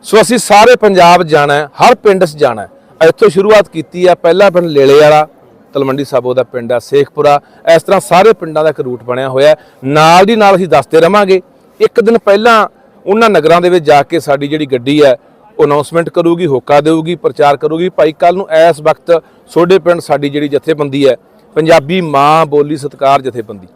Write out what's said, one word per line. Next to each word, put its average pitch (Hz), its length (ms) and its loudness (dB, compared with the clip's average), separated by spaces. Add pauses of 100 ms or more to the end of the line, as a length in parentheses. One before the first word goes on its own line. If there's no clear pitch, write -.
ਸੋ 220 180 0
ਅਸੀਂ 240 180 -2
ਸਾਰੇ 220 380 4
ਪੰਜਾਬ 180 460 2
ਜਾਣਾ 147 320 0
ਹੈ, 147 120 -2
ਹਰ 208 280 0
ਪਿੰਡ 190 300 0
'ਚ 151 120 -8
ਜਾਣਾ 120 260 -2
ਹੈ। 95 80 -16 (380)
ਇੱਥੋਂ 208 200 0
ਸ਼ੁਰੂਆਤ 196 400 2
ਕੀਤੀ 180 400 -4
ਹੈ, 175 60 2
ਪਹਿਲਾ 180 360 0
ਪਿੰਡ 175 160 -2
ਲੇਲੇ 139 340 2
ਵਾਲਾ, 151 280 2 (460)
ਤਲਵੰਡੀ 135 300 -4
ਸਾਬੋ 127 300 -4
ਦਾ 127 80 -2
ਪਿੰਡ 120 300 -8
ਹੈ, 120 60 -2
ਸੇਖਪੁਰਾ। 143 640 -2 (360)
ਇਸ 160 60 0
ਤਰ੍ਹਾਂ 190 180 -2
ਸਾਰੇ 196 320 2
ਪਿੰਡਾਂ 156 320 -4
ਦਾ 156 60 0
ਇੱਕ 147 100 -12
ਰੂਟ 123 220 -10
ਬਣਿਆ 123 260 -6
ਹੋਇਆ 135 200 0
ਹੈ। 151 80 2 (280)
ਨਾਲ 156 400 4
ਦੀ 220 120 0
ਨਾਲ 196 200 2
ਅਸੀਂ 180 120 -4
ਦੱਸਦੇ 156 320 0
ਰਵਾਂਗੇ। 185 400 2 (400)
ਇੱਕ 427 200 0
ਦਿਨ 226 180 0
ਪਹਿਲਾਂ 214 500 0 (380)
ਉਹਨਾਂ 220 240 0
ਨਗਰਾਂ 165 300 2
ਦੇ 180 80 -2
ਵਿੱਚ 175 160 0
ਜਾ 143 180 2
ਕੇ 160 180 -6
ਸਾਡੀ 143 280 -4
ਜਿਹੜੀ 151 180 -6
ਗੱਡੀ 135 380 -2
ਹੈ 127 120 2 (420)
ਉਹ 156 60 2
ਅਨਾਉਂਸਮੈਂਟ 147 460 -4
ਕਰੂਗੀ, 170 360 -2
ਹੋਕਾ 143 340 0
ਦੇਊਗੀ, 160 340 -2
ਪ੍ਰਚਾਰ 143 420 -2
ਕਰੂਗੀ। 160 320 -6
ਭਾਈ 160 240 -2
ਕੱਲ੍ਹ 180 260 -2
ਨੂੰ 190 100 -10 (220)
ਇਸ 151 100 -6
ਵਕਤ 156 300 -4 (420)
ਤੁਹਾਡੇ 175 260 0
ਪਿੰਡ 170 220 -2
ਸਾਡੀ 143 280 -4
ਜਿਹੜੀ 147 200 -6
ਜਥੇਬੰਦੀ 143 600 -2
ਹੈ, 120 80 0 (380)
ਪੰਜਾਬੀ 160 460 0
ਮਾਂ 151 460 0
ਬੋਲੀ 147 300 -2
ਸਤਿਕਾਰ 139 460 -2
ਜਥੇਬੰਦੀ 107 540 -12